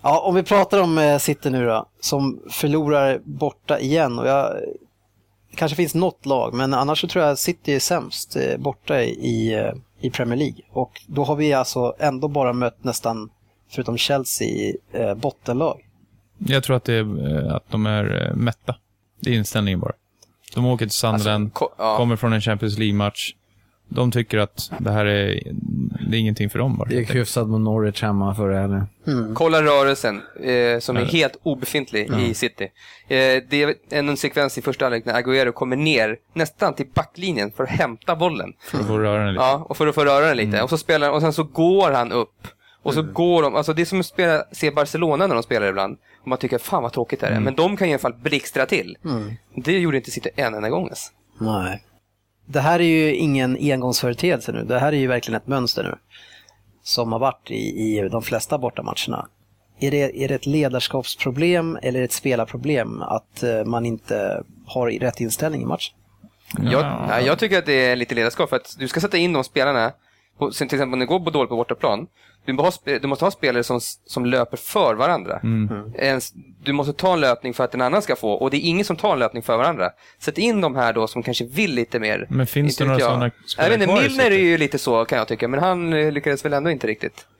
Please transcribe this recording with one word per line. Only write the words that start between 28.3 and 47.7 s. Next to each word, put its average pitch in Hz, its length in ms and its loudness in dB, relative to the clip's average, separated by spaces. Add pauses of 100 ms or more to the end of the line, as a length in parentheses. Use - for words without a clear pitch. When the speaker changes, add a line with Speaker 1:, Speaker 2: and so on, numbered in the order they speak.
Speaker 4:
förra 98 260 0
helgen. 98 260 0 (200)
Speaker 1:
Mm. 117 280 -2
Speaker 3:
Kolla 160 280 4
rörelsen, 139 600 4 (200)
eh, 120 380 4
som 123 160 -2
är - 40 2
Speaker 2:
Ja. - 60 0
Speaker 3:
helt 151 360 2
obefintlig 127 680 -2
Speaker 2:
Ja. 110 100 0
Speaker 3:
i 117 140 0
City. - 300 -4 (440)
Eh, 131 400 4
det 143 140 0
är 147 120 0 (160)
en 143 260 0
sekvens 139 420 -2
i 120 40 -8
första 135 220 -2
halvlek 117 200 -2
när 120 180 0
Agüero 127 300 2
kommer 127 240 -4
ner 127 400 2 (180)
nästan 160 400 -2
till 131 200 -6
backlinjen 156 580 -2
för - 120 -6
att 127 60 -6
hämta 160 460 -2
bollen. 156 440 -2
Speaker 2:
För - 180 -6
att 107 80 -2
få 107 120 0
röra 107 260 2
den 101 100 0
lite. 131 100 2
Speaker 3:
Ja, 143 240 2
och 143 80 -8
för 156 100 2
att 147 80 2
få 147 100 2
röra 143 220 6
den 143 100 2
lite. 107 120 0
Speaker 2:
Mm. 104 160 2
Speaker 3:
Och 131 60 -4
så 160 80 0
spelar, 147 320 2
och 151 100 2
sen 156 120 2
så 160 120 -2
går 170 480 4
han 120 200 2
upp. - 360 -4 (340)
Och 139 120 -2
så 156 60 2
Speaker 1:
Mm. 147 140 -6
Speaker 3:
går 170 280 4
de, 127 140 2
alltså 151 160 0
det 160 100 0
är 165 40 0
som 190 140 -2
att 165 60 -2
spela, 165 460 0
se 151 180 0
Barcelona 151 560 0
när 165 80 2
de 117 80 0
spelar 107 260 0
ibland. 98 300 -2 (240)
Och - 60 -10
man 127 100 0
tycker, 127 200 -2
"Fan 170 240 -2
vad 117 100 -4
tråkigt 127 300 -4
är 107 40 -2
det." 104 60 0
Speaker 2:
Mm. 107 120 0
Speaker 3:
Men 131 100 -2
de 180 220 2